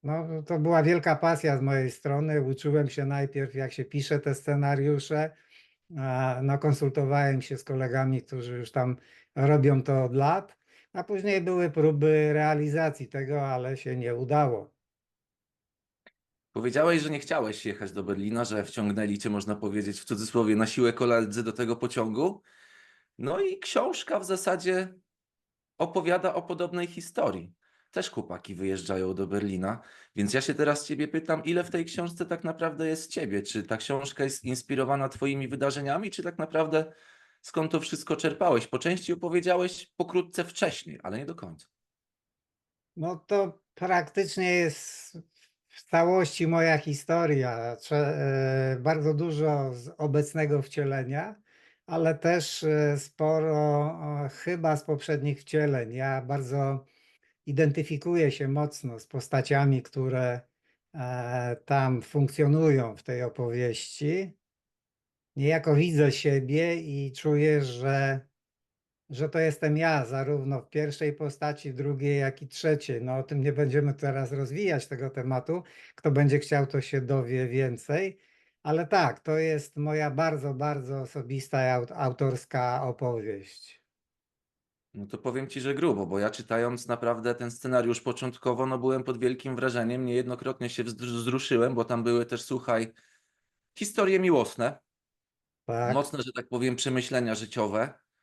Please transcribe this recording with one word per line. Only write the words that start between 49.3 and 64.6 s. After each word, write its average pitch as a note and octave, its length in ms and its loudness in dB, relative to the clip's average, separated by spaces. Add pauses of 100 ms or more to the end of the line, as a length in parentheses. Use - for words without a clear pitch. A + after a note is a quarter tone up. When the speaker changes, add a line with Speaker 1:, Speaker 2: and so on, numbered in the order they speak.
Speaker 1:
z B2 240 -14
obecnego D3 640 0
wcielenia, C#3 720 -4 (520)
ale E3 280 2
też, E3+ 480 0
e, D3+ 360 4
sporo, D3+ 920 2 (340)
e, C3+ 40 -4
chyba E3 480 0
z D3 80 -6
poprzednich C#3+ 560 -2
wcieleń. C#3 540 0
Ja C3+ 280 -2
bardzo C3+ 640 -2 (600)
identyfikuję D3+ 840 2
się C#3 160 -4
mocno C#3 500 -4
z - 80 -18
postaciami, C3+ 760 2
które, B2+ 580 -2 (540)
e, B2 680 -4
tam C3 380 2
funkcjonują C#3+ 920 2
w - 60 -20
tej B2 200 -4
opowieści. B2 1120 -4 (1040)